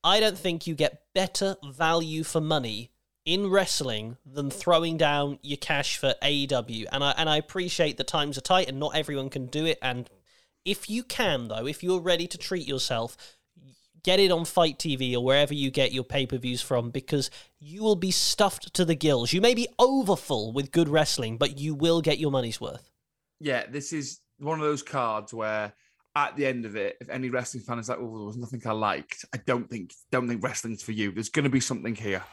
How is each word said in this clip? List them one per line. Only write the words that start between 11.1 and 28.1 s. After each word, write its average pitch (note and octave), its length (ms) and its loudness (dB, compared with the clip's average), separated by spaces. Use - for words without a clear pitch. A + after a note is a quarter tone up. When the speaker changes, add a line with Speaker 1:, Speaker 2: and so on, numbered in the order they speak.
Speaker 1:
though, A2 180 -6
if D3 160 -6
you're F3+ 180 0
ready E3+ 280 0
to F3 100 -10
treat E3+ 300 -6
yourself, B2 500 -2
get F#3 160 4
it F#3+ 120 6
on E3+ 120 2
Fight D#3+ 360 2
T D3 160 0
V B2+ 200 0
or A#2+ 80 0
wherever C#3+ 300 4
you C#3 160 -2
get C3 220 2
your B2+ 120 -4
pay-per-views B2 600 -4
from, A#2+ 260 0
because C3+ 400 -2
you E3 240 -10
will G#3+ 120 6
be F#3 140 -2
stuffed - 640 2
to F#3 100 2
the E3 120 4
gills. C3+ 360 4
You F3+ 100 4
may A#3+ 120 8
be A#3 140 0
overfull G3 760 4
with C#3 200 -2
good E3 180 4
wrestling, B2+ 480 2
but C3+ 220 0
you D3+ 160 -2
will E3 260 2
get D3 160 2
your D3+ 140 0
money's A#2+ 280 -2
worth. - 300 -10
Speaker 2:
Yeah, C3 300 -2
this C#3+ 240 -8
is C#3+ 260 -8
one D#3 200 -2
of D3+ 60 -2
those D3 160 0
cards A2+ 540 -4
where G#2+ 380 -4
at D3 200 0
the C#3 120 0
end B2 180 -4
of G#2 100 -10
it, G2+ 240 -4
if A#2+ 100 -16
any B2+ 200 -4
wrestling B2 340 -4
fan A#2+ 140 -6
is A2+ 120 -10
like, B2 120 -4
"Oh, A2+ 160 -10